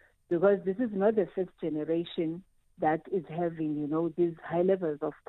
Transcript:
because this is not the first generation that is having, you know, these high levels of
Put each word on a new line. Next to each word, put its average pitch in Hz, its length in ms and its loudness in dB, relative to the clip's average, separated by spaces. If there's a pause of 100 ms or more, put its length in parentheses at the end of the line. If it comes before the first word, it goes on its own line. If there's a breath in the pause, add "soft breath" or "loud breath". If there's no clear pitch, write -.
(300 soft breath)
because 190 360 4
this 190 120 -2
is 247 140 0
not 202 240 2
the 190 180 2
first 185 160 -2 (120)
generation 165 800 -2 (360)
that 160 300 2
is 175 200 -2
having, 160 480 -2
you 147 100 -2
know, 160 300 0
these 170 160 2 (100)
high 170 200 0
levels 185 380 2
of 151 120 -2 (140)